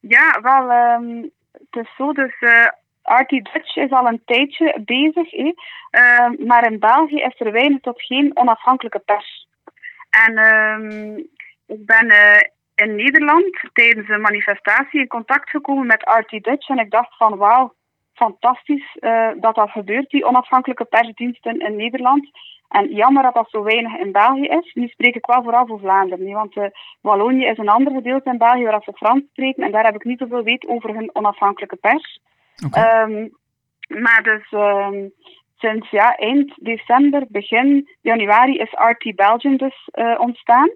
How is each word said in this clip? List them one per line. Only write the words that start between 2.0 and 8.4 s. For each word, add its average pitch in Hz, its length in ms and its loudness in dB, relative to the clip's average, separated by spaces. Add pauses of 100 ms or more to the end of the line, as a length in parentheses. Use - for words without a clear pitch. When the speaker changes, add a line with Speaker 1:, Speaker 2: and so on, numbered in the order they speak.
Speaker 1:
dus, 262 280 -4
eh, 233 260 6 (360)
Artie 262 400 2
Dutch - 340 -10
is 285 140 -4
al 254 160 2
een 233 180 -2
tijdje 277 600 -2
bezig, 311 460 -2
hè. 294 220 -4 (380)
Ehm, 240 560 2
maar 233 260 4
in 214 60 -8
België 285 380 2
is - 240 -6
er 220 120 -4
weinig 269 280 0
tot 247 220 -10
geen 277 340 -2
onafhankelijke 240 640 0